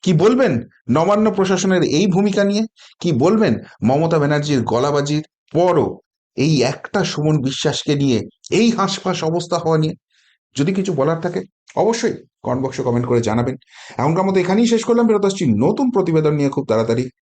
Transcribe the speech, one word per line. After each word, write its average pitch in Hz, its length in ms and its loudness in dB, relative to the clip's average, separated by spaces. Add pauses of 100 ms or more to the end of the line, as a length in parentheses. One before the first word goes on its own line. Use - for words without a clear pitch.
কি 185 100 0
বলবেন 190 480 4 (300)
নবান্ন 202 400 2
প্রশাসনের 190 520 0
এই 156 240 2
ভূমিকা 202 380 2
নিয়ে? 202 220 0 (340)
কি 170 120 0
বলবেন 170 420 2 (300)
মমতা 156 340 2
ব্যানার্জির 147 440 0
গলাবাজির 143 640 -2 (280)
পরও 165 460 2 (380)
এই 143 260 2
একটা 139 420 -4
সুমন 151 380 0
বিশ্বাসকে 135 520 -2
নিয়ে 135 280 0 (280)
এই 226 200 2
হাঁসফাঁস 190 540 -4
অবস্থা 170 340 -2
হওয়া 160 200 0
নিয়ে? 156 160 -2 (640)
যদি 151 180 0
কিছু 190 180 -2
বলার 156 280 0
থাকে, 180 220 -6 (340)
অবশ্যই 220 380 0 (280)
কমেন্ট 127 240 -4
বক্সে 131 160 -6
কমেন্ট 120 260 -2
করে 120 120 2
জানাবেন। 120 360 -2 (420)
এমনকার 165 280 0
মতো 190 140 2
এখানেই 190 260 2
শেষ 226 180 0
করলাম, 233 240 2
ফেরত 208 160 2
আসছি 190 220 -2
নতুন 151 440 2
প্রতিবেদন 160 440 0
নিয়ে 143 140 0
খুব - 200 -4
তাড়াতাড়ি। 113 420 0 (120)